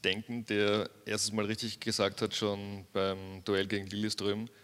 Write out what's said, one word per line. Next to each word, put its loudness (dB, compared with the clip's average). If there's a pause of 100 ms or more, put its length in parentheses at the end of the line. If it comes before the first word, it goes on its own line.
denken, 0
der 4 (160)
erstes -2
Mal 0
richtig -4
gesagt 2
hat, 0
schon -2
beim -2
Duell 2
gegen -2
Lillestrøm, -2 (160)